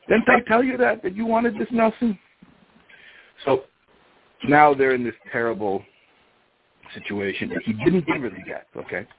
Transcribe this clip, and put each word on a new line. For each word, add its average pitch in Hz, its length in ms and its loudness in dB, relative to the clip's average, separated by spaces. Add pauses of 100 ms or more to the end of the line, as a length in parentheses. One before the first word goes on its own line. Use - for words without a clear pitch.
Didn't 220 200 2
I 240 200 6
tell 233 160 2
you 254 140 -2
that, 233 240 0
that 185 140 -6
you 220 100 -4
wanted 226 320 0
this 226 100 -4
Nosson? 226 500 0 (1300)
So 131 200 0 (840)
now 147 260 8
they're 135 200 2
in 123 100 -2
this 113 100 -4 (180)
terrible 104 520 -4 (1080)
situation. 101 580 -6 (120)
He 113 100 -4
didn't 170 320 0
give 160 160 -4
her 117 80 -6
the 92 160 -16
get, - 200 -14 (100)
okay? 87 300 -10 (120)